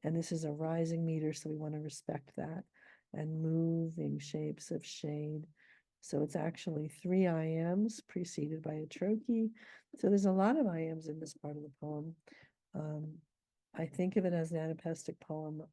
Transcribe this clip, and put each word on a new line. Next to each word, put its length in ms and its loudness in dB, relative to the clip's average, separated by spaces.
And 120 2
this 160 0
is 120 -2
a 80 -2
rising 540 0
meter, 280 0
so 160 -8
we 80 -4
wanna 220 -4
respect 580 -6
that. 260 -6
And 280 -2
moving 800 2
shapes 520 -6
of 140 -4
shade. 600 -6
So 200 -2
it's 140 0
actually 540 -2
three 260 6
iambs 800 2
preceded 540 -4
by 120 -4
a 120 -2
trochee. 680 2
So 100 6
there's 160 8
a 60 8
lot 260 6
of 80 6
iambs 420 0
in 120 -6
this 140 -8
part 220 -8
of 80 -8
the 160 -12
poem. 360 -4
Um, 380 -4
I 100 -2
think 320 0
of 80 4
it 80 2
as 180 2
an 60 -2
anapestic 640 -4
poem. 540 -6